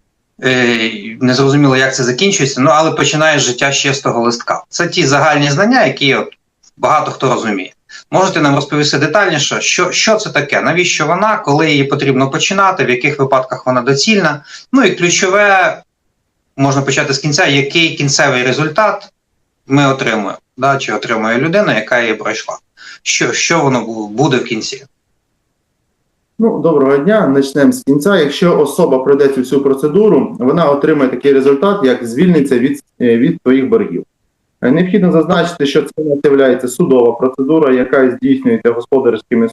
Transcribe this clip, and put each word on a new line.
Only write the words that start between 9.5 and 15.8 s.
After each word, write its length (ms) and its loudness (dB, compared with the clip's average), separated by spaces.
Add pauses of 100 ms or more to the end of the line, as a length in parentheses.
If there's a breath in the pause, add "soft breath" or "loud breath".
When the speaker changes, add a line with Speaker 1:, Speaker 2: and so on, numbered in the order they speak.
Speaker 1:
що, 320 -2
що 240 0
це 140 -6
таке, 300 -2
навіщо 460 -2
вона, 300 0
коли 340 0
її 140 2
потрібно 460 0
починати, 540 0
в 60 0
яких 280 -2
випадках 480 -2
вона 140 0
доцільна? 640 0 (280 loud breath)
Ну 120 4
і 100 2
ключове, 880 0 (720)